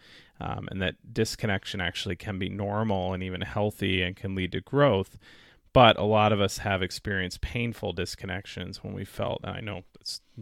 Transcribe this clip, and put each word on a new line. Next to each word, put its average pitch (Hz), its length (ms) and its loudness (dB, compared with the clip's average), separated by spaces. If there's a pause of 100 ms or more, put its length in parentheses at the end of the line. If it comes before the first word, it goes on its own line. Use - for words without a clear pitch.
(400)
um, - 300 -8
and 95 120 -8
that 92 140 -2 (160)
disconnection 110 720 -2
actually 90 340 -4
can 98 220 -8
be 92 120 -4
normal 101 640 -2
and 92 100 -4
even 92 180 -6
healthy 98 640 0
and 90 120 -2
can 95 200 -6
lead 92 160 -2
to - 100 -4
growth. 127 560 2 (540)
But 120 280 10
a - 40 2
lot 107 300 6
of 101 80 2
us 98 180 0
have 98 220 0
experienced 92 600 -4
painful 117 520 -4
disconnections 92 840 -8
when 101 160 -10
we 98 120 -8
felt, - 380 -6
and 98 120 -8
I 92 40 -10
know 101 240 -10 (160)
it's - 200 -12 (220)